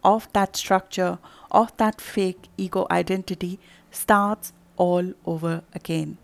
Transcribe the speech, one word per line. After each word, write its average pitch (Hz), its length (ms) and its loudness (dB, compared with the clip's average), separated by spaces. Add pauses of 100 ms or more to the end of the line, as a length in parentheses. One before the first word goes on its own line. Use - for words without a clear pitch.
of 214 300 2
that 196 240 0
structure, 185 640 -2 (320)
of 226 280 4
that 220 220 0
fake - 560 -4
ego 190 340 -2
identity, 180 680 -2 (320)
starts 208 640 0 (240)
all 180 380 0 (100)
over 165 380 -4 (120)
again. 160 500 -6